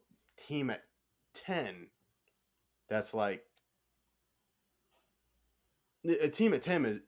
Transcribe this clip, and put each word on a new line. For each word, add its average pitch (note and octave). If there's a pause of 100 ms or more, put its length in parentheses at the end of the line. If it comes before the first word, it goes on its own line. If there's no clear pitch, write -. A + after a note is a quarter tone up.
(380)
team C#3+
at G#2+ (500)
ten G2+ (1040)
that's G#2+
like, G2+ (2500)
a D#3
team G#3+
at C3
ten E3
is, G#2+